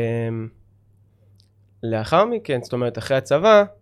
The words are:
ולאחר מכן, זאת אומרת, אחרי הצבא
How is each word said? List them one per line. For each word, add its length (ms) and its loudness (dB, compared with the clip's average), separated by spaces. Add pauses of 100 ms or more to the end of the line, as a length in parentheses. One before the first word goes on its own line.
(1800)
ולאחר 420 0
מכן, 380 0
זאת 100 -10
אומרת, 240 -4
אחרי 200 -2
הצבא 460 4 (180)